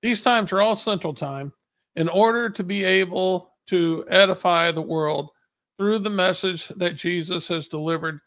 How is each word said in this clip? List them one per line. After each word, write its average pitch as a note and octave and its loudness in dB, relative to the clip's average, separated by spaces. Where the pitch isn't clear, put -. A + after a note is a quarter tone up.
These A3 0
times A3+ 2
are G3 2
all G#3+ 4
Central F#3+ -4
Time C#3 -8
in E3 -2
order A3+ 4
to G#3+ -10
be G3 -4
able F#3 0
to E3 0
edify F3+ 4
the D#3+ -4
world D3+ -2
through G#3 2
the G3+ -2
message F#3 -2
that F3 -2
Jesus E3+ -4
has E3 -6
delivered D#3+ -4